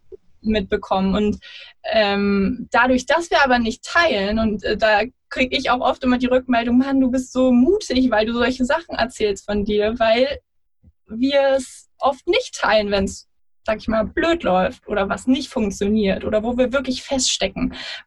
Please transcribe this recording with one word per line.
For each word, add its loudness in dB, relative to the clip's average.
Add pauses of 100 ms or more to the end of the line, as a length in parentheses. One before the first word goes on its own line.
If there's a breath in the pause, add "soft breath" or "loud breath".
(420)
mitbekommen. -2
Und, 0 (520 loud breath)
ähm, 0
dadurch, 2
dass 0
wir 4
aber 4
nicht -4
teilen, 0
und, -2
äh, -2
da 4 (280)
krieg -2
ich -2
auch 0
oft -2
immer 2
die -2
Rückmeldung, 2
„Mann, 2
du 2
bist -4
so 2
mutig, 2
weil 2
du -4
solche 0
Sachen -4
erzählst -4
von -2
dir“, 0
weil 2 (680)
wir 2
es -8 (100)
oft -2
nicht -2
teilen, 0
wenn's, -2 (380)
sag -2
ich -8
mal, 0
blöd 0
läuft 0
oder -2
was -4
nicht 0
funktioniert 0
oder 0
wo -2
wir 2
wirklich -4
feststecken, -2 (340 loud breath)